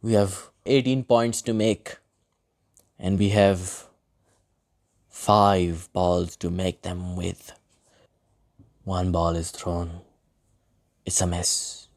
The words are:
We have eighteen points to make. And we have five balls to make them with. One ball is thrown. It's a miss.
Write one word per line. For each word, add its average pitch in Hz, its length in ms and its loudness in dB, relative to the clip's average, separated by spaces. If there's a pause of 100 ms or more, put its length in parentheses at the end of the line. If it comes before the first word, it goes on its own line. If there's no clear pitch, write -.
We 113 120 -2
have 101 360 0 (160)
eighteen 127 380 2
points 117 400 2
to 117 100 -2
make. 107 440 0 (1000)
And 92 200 0
we 101 100 4
have 98 560 2 (1200)
five 95 840 2
balls 90 440 0
to 87 120 -6
make 90 320 -4
them 90 340 -8
with. 90 380 -8 (1300)
One 90 280 -2
ball 85 240 2
is 82 160 -6
thrown. 85 500 -8 (1040)
It's - 160 -2
a 92 60 0
miss. - 680 -6